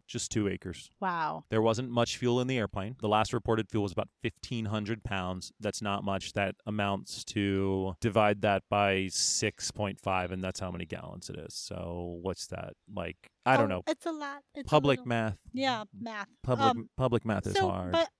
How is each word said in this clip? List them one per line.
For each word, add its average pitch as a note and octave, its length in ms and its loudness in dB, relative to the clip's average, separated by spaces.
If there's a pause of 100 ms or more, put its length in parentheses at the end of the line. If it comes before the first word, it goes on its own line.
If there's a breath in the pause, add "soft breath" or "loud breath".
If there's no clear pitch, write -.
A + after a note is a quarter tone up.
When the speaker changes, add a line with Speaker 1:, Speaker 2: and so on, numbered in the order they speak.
Speaker 1:
Just - 260 -6
two G#2 180 2
acres. F#2 400 -8 (100)
Speaker 2:
Wow. D#3+ 500 -2
Speaker 1:
There A2 120 4
wasn't A2+ 300 2
much A#2 260 2
fuel B2 240 4
in B2 60 0
the C3 100 0
airplane. G#2 420 -2
The G#2+ 80 -2
last G#2+ 240 4
reported A2+ 400 0
fuel G#2+ 120 2
was F#2+ 100 -2
about G#2 160 -4 (120)
fifteen - 440 -4
hundred G#2+ 400 -2
pounds. F#2 560 -4
That's G#2 200 -2
not G2+ 220 -2
much. G2 300 -2
That G2 220 0 (120)
amounts G2+ 580 -2
to, G2 760 0
divide G#2 400 4
that G2+ 280 4
by G2 420 4
six - 600 0
point G2+ 260 -4
five, F#2 360 0
and F#2 100 -4
that's F#2 160 -4
how F2+ 120 -4
many F2 140 -6
gallons E2+ 440 -10
it F2 80 -10
is. D#2+ 180 -12
So F2 680 -6
what's F2+ 260 -4
that? - 260 -10 (200)
Like, E2+ 220 -6 (300)
I C3 100 6
don't A2 160 4
Speaker 2:
Oh, F#2 60 0
Speaker 1:
know. F2+ 100 -6
Speaker 2:
it's - 180 -2
a E4+ 60 -4
lot. C#4+ 300 -8 (120)
It's C#4 140 -10
a - 20 -6
Speaker 1:
Public C#3+ 300 4
Speaker 2:
little D3 80 -12
Speaker 1:
math. A2+ 300 0 (160)
Speaker 2:
Yeah, B3 320 0 (120)
math. G#3+ 300 -8 (160)
Speaker 1:
Public, C3 260 2
Speaker 2:
Um, A2+ 280 -2
Speaker 1:
public A#2+ 260 2
math G2+ 240 0
is G2 60 -2
Speaker 2:
so, F#4+ 160 4
Speaker 1:
hard. F#2 240 -2
Speaker 2:
but E4 160 2 (100)